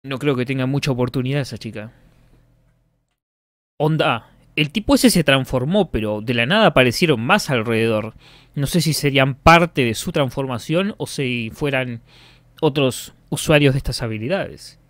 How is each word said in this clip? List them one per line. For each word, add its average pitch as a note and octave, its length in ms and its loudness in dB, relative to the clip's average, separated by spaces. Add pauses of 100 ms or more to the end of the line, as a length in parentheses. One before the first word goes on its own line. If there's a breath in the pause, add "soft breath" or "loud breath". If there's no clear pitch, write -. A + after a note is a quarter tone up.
no C3+ 160 -8
creo C#3 180 0
que B2 80 -2
tenga C3 220 -2
mucha C#3 240 -2
oportunidad B2+ 500 -2
esa B2 160 -10
chica. G#2+ 340 -12 (1900)
Onda, D3+ 540 0 (240)
el D3+ 160 -2
tipo A3+ 240 2
ese B3+ 140 6
se F3 160 2
transformó, C#3 680 0
pero G#2+ 300 -4
de A#2 120 -4
la A#2 120 0
nada G3+ 220 4
aparecieron C3 520 4
más E3 300 0
alrededor. A2+ 640 0 (420 soft breath)
No C#3 120 -4
sé - 120 0
si D#3 140 0
serían C3+ 420 0
parte E3 480 4
de A2+ 120 0
su - 180 -8
transformación C#3+ 840 -2
o D3 100 -8
si B2 460 -6
fueran C3 500 -4 (580 soft breath)
otros C#3 540 0 (140)
usuarios D3 440 2
de C#3 60 0
estas - 220 -6
habilidades. A#2+ 760 -8 (100)